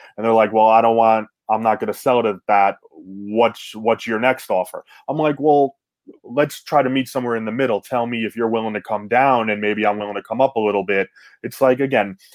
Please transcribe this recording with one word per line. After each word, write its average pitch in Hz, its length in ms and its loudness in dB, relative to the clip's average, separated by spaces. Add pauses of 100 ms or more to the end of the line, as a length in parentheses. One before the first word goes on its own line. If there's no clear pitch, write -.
(180)
And 107 80 -6
they're 113 80 2
like, 110 200 4
"Well, 110 140 4
I 110 140 6
don't 117 160 4
want, 110 320 2 (200)
I'm 110 140 -2
not 110 160 0
gonna 107 140 -6
sell 123 260 0
it 113 60 0
at 104 100 -2 (120)
that. 101 300 2 (140)
What's, 101 800 -4
what's 110 320 -2
your 113 140 -4
next 127 320 -2
offer?" - 320 -4 (240)
I'm 139 100 -4
like, 151 220 0
"Well, 143 380 2 (460)
let's 143 400 -4
try 143 200 2
to 131 60 0
meet 131 180 -2
somewhere 120 280 -4
in 110 100 -6
the 110 60 -6
middle. 120 300 -2
Tell 120 240 -4
me 120 200 -6
if 101 100 -8
you're 117 140 -2
willing 113 260 -4
to 101 60 -6
come 104 260 -8
down, 120 420 2
and 104 100 -2
maybe 104 260 -2
I'm 104 120 0
willing 104 180 -6
to 98 80 -8
come 113 180 -4
up 135 140 0
a 117 40 -2
little 104 240 0
bit." 98 260 -2 (320)
It's - 180 -12
like, 127 200 2
again, 113 380 -2 (180)